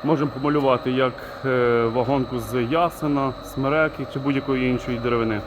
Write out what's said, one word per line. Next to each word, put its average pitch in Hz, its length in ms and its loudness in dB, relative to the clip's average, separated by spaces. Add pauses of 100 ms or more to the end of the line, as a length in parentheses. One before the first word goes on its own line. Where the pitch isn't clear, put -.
можемо 147 280 2
помалювати 131 600 2
як, 127 220 2 (320)
е, 120 480 4
вагонку 127 460 0
з 117 240 -2
ясена, 147 720 0 (200)
смереки 151 600 0
чи 143 60 -4
будь-якої 135 500 0
іншої 123 280 -2
деревини. 117 500 0